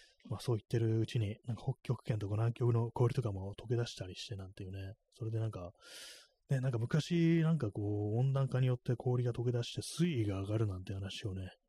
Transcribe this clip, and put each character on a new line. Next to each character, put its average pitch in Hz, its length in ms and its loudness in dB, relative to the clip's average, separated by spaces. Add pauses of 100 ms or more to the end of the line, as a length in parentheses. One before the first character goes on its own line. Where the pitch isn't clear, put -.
(300)
ま 107 80 -4
あ、 - 20 -8
そ 123 140 -2
う 110 40 0
言 - 60 -6
っ - 40 -20
て 120 120 0
る 113 200 2
う 110 60 2
ち - 140 -2
に、 104 260 -2
な 120 80 -4
ん 104 40 -6
か - 60 -12
北 131 100 -2 (100)
極 117 200 -2
圏 117 140 0
と 104 100 -4
か 104 80 -2
南 113 180 2
極 120 200 2
の 117 180 2
氷 120 220 2
と 127 80 0
か 110 100 0
も 98 300 -6
溶 110 60 -14
け 120 80 0
出 117 100 0
し - 100 -10
た 95 120 -8
り 90 80 -12
し - 120 -12
て 104 80 -8
な 95 120 -10
ん 95 60 -16
て 101 100 -12
い 92 40 -8
う 92 40 -8
ね、 98 220 -8 (200)
そ - 120 -8
れ 113 60 -4
で 113 80 0
な 113 80 0
ん 104 40 -2
か、 87 200 -8 (800)
ね、 131 120 2
な 135 80 2
ん - 20 -2
か 120 60 0
昔、 165 640 4
な 160 80 6
ん 165 60 4
か 110 140 0
こ 104 440 0
う、 117 40 2
温 135 120 4
暖 135 160 2
化 127 140 0
に 127 60 4
よ 123 80 4
っ - 40 -6
て 123 160 0
氷 123 300 2
が 120 80 0
溶 117 100 -4
け 123 80 2
出 120 120 2
し - 100 -8
て - 80 -6
水 165 400 0
位 104 40 2
が 98 160 0
上 98 60 -4
が 107 120 0
る 110 80 4
な 92 100 -2
ん 92 60 -8
て 101 100 -6
話 98 320 -6
を 95 80 -4
ね、 92 160 -6 (200)